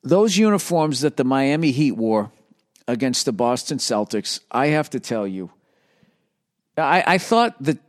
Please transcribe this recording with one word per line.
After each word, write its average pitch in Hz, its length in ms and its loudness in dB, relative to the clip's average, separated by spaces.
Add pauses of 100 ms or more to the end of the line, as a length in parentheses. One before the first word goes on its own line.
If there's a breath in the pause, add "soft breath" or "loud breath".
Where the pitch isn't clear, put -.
Those 185 340 2
uniforms 170 640 2
that 147 160 0
the 135 60 0
Miami 135 480 2
Heat 135 220 0
wore 110 380 0 (580)
against 123 360 -2
the 127 80 -2
Boston 120 460 -2
Celtics, 104 600 -4 (100)
I 131 180 0
have 151 240 0
to 131 100 -6
tell 107 260 -4
you, 95 240 -8 (1300)
I, 160 280 2
I 180 120 2
thought 226 440 0
that 151 280 -2